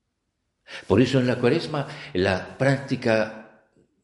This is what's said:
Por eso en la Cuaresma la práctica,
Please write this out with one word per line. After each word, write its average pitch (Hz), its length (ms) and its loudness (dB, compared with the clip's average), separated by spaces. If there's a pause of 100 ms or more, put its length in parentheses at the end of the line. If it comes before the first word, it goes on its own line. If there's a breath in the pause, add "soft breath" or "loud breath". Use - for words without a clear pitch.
(880 loud breath)
Por 98 140 6
eso 127 180 2
en 123 80 2
la 123 100 0
Cuaresma 143 500 0 (260 loud breath)
la 92 440 0
práctica, 120 1080 -2 (380)